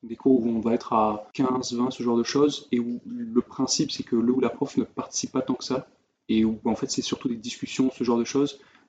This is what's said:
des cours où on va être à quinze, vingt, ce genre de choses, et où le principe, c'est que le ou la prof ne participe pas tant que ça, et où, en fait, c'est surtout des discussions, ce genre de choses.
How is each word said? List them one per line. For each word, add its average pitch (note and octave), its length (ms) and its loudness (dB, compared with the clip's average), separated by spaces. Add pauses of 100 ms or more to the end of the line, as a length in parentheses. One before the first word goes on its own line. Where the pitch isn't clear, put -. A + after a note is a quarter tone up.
des A#2 80 -8
cours C3 260 6
où A#2 80 0
on A2+ 100 0
va A2+ 140 0
être - 200 -2
à G#2+ 400 2
quinze, B2+ 400 0
vingt, B2 180 0
ce - 120 -10
genre A#2+ 140 2
de A#2+ 60 2
choses, C#3+ 480 2
et B2 80 2
où A#2+ 260 -4
le A#2+ 360 -2
principe, - 500 -2
c'est - 120 -8
que - 120 -2
le A#2 160 4
ou B2+ 80 2
la A#2+ 100 2
prof - 280 -4
ne A#2+ 60 0
participe - 480 -8
pas C3 100 -2
tant C3 120 -2
que - 100 -6
ça, B2+ 240 -4 (420)
et A2 140 4
où, A2 220 0
en A2 100 0
fait, - 140 -6
c'est - 120 -2
surtout - 280 -4
des A#2 60 -2
discussions, B2 560 -2
ce - 120 -6
genre A#2+ 140 2
de A#2 60 2
choses. C#3 360 0 (300)